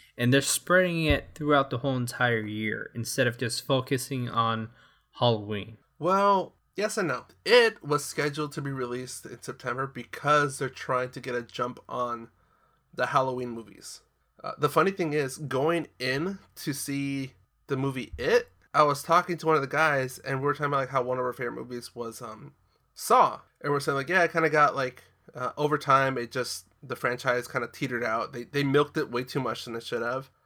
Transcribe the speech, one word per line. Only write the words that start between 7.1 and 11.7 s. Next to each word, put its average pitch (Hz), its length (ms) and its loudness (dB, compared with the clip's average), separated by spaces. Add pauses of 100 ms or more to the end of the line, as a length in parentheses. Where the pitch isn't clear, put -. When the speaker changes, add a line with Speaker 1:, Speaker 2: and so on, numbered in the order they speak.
Speaker 2:
It 226 360 6
was 143 220 0
scheduled 147 500 -2
to 147 80 -6
be 139 100 -6
released 123 540 -8
in - 160 -16
September 127 460 -6
because 143 720 0
they're 135 80 -2
trying 127 440 -4
to 131 100 -12
get 123 120 -6
a 120 80 -2
jump 123 460 -6